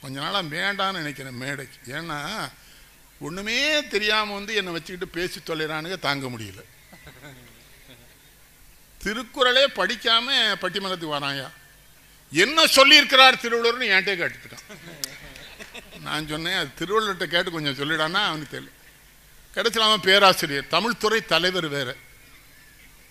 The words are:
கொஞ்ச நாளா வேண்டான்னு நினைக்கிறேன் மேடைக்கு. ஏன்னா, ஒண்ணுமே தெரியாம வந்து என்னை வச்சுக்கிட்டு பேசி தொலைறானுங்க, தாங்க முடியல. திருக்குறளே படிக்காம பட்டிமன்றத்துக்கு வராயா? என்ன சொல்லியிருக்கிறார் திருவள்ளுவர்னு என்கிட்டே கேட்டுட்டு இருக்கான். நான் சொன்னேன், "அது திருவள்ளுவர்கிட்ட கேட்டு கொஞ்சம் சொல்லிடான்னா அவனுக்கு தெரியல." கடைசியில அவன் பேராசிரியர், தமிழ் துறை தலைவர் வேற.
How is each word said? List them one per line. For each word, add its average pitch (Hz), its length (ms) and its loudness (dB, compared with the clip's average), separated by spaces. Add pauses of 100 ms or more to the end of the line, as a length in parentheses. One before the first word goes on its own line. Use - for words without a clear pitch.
கொஞ்ச 139 180 -10
நாளா 185 220 -2
வேண்டான்னு 190 500 -2
நினைக்கிறேன் 139 460 -8
மேடைக்கு. 131 560 -10
ஏன்னா, 160 560 -6 (720)
ஒண்ணுமே 233 680 -2
தெரியாம 208 460 0
வந்து 202 220 -8
என்னை 185 160 -2
வச்சுக்கிட்டு 170 480 -8
பேசி 175 260 -6
தொலைறானுங்க, 156 540 -6
தாங்க 139 280 -2
முடியல. 110 360 -12 (2500)
திருக்குறளே 247 640 2
படிக்காம 233 920 2
பட்டிமன்றத்துக்கு 180 580 -4
வராயா? 139 300 -6 (800)
என்ன 269 340 4
சொல்லியிருக்கிறார் 269 800 8
திருவள்ளுவர்னு 233 500 0
என்கிட்டே 190 200 2
கேட்டுட்டு 139 340 -4
இருக்கான். 180 300 -18 (1200)
நான் 147 260 -4
சொன்னேன், 165 280 -4
"அது 160 140 -2 (100)
திருவள்ளுவர்கிட்ட 190 440 0
கேட்டு 175 280 0
கொஞ்சம் 147 240 -2
சொல்லிடான்னா 156 380 0
அவனுக்கு 156 460 -2
தெரியல." 139 120 -16 (840)
கடைசியில 226 220 0
அவன் 214 200 4
பேராசிரியர், 180 680 4
தமிழ் 190 300 0
துறை 214 280 0
தலைவர் 175 420 0
வேற. 139 280 -6 (1160)